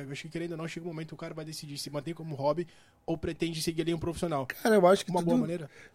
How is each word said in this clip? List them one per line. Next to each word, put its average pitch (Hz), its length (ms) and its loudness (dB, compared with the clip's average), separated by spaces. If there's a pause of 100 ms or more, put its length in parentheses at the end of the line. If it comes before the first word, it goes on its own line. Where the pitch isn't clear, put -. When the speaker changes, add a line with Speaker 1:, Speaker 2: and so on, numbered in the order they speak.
(120)
Speaker 1:
acho 139 120 -10
que 160 60 -14
querendo 170 220 -6
ou 160 60 -6
não, 165 100 -8
chega 165 180 -10
um 180 40 -6
momento 160 200 -10
que - 40 -12
o 151 40 -14
cara 165 160 -10
vai 160 120 -10
decidir 147 320 -12
se 143 120 -10
mantém 147 240 -6
como 160 220 -10
hobby 151 320 0 (380)
ou 165 120 0
pretende 165 440 -4
seguir 165 220 0
ali 165 100 0
um 165 60 -2
profissional. 165 480 -2
Speaker 2:
Cara, - 280 4
eu 175 120 10
acho 196 180 8
que 170 60 -6
Speaker 1:
Uma 180 80 2
Speaker 2:
tudo, 170 80 0
Speaker 1:
boa - 100 6
maneira. 165 320 -2 (260)